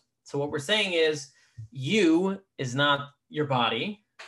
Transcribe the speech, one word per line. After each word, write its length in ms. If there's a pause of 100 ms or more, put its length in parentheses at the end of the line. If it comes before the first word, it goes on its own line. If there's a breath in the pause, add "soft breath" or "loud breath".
(240)
So 140
what 140
we're 80
saying 340
is, 360 (420 loud breath)
you 680 (160)
is 180
not 340 (200)
your 160
body. 600 (220)